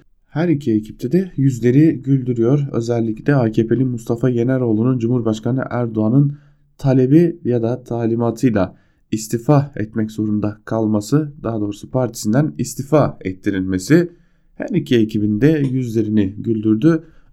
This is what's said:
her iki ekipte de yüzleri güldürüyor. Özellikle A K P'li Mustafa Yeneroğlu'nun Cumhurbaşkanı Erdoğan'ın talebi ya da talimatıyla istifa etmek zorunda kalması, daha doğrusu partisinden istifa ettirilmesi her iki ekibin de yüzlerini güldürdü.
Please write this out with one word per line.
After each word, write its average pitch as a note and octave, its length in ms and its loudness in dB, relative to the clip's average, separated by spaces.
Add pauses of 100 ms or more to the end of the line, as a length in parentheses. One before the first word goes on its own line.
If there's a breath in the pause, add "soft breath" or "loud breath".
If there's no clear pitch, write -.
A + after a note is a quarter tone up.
(240)
her E3 240 -4
iki C#3+ 240 0
ekipte A2 400 -4
de F#3 240 0
yüzleri C3 680 2
güldürüyor. C3 720 0
Özellikle A#2 600 0
A A#2 160 2
K A2+ 160 0
P'li A#2+ 180 2
Mustafa A#2+ 440 -2
Yeneroğlu'nun B2 680 0
Cumhurbaşkanı A#2 720 -2
Erdoğan'ın A#2+ 600 2 (460 loud breath)
talebi C3+ 640 4
ya A#2+ 180 0
da B2 220 -4
talimatıyla A#2 920 -2 (340 soft breath)
istifa C#3 680 0
etmek A2 340 -4
zorunda G#2 540 -2
kalması, A2+ 680 0 (100)
daha A2 180 -4
doğrusu G#2 300 -8
partisinden B2 680 0
istifa C#3 640 0
ettirilmesi F#2+ 880 0 (440 soft breath)
her - 140 -8
iki C#3+ 280 0
ekibin G#2+ 440 0
de D3+ 300 4
yüzlerini G#2+ 680 0
güldürdü. A2+ 680 0 (280 loud breath)